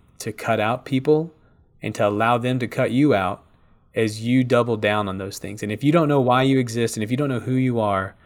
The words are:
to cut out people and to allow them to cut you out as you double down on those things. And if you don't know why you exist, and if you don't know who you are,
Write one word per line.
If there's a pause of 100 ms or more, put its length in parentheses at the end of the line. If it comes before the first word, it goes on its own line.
(200)
to
cut
out
people (480)
and
to
allow
them
to
cut
you
out (520)
as
you
double
down
on
those
things.
And
if
you
don't
know
why
you
exist,
and
if
you
don't
know
who
you
are, (120)